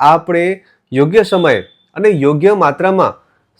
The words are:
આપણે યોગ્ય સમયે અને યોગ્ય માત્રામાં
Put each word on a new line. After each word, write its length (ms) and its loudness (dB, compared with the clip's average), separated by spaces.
આપણે 340 -2
યોગ્ય 400 2
સમયે 280 0
અને 140 0
યોગ્ય 380 2
માત્રામાં 580 -2